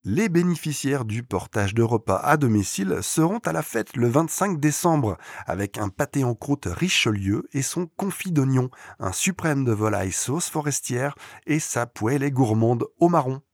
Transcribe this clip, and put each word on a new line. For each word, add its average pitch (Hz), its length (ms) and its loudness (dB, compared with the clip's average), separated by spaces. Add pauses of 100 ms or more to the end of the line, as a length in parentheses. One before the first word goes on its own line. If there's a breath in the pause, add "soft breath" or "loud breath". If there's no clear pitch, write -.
Les 175 280 0
bénéficiaires 156 720 0
du 110 180 -4
portage 101 520 -2
de 113 80 4
repas 113 340 2
à 143 220 2
domicile 139 640 2
seront 175 380 2
à 165 120 -2
la 160 80 0
fête - 360 -6
le 120 120 2
vingt-cinq 160 500 0
décembre, 147 600 2 (280 loud breath)
avec 98 300 -4
un 104 140 -2
pâté 139 340 -2
en 120 100 0
croûte 139 300 -4
Richelieu 104 880 0
et 139 80 -2
son 170 260 -4
confit 190 460 -6
d'oignon, 131 380 2 (280 loud breath)
un 98 140 -4
suprême 160 500 0
de 123 100 2
volaille 104 380 0
sauce 139 380 -4
forestière 143 680 -4 (320 loud breath)
et 156 140 0
sa - 240 -2
poêlée 135 460 0
gourmande 117 560 2 (120)
au 170 120 6
marron. 139 320 0 (120)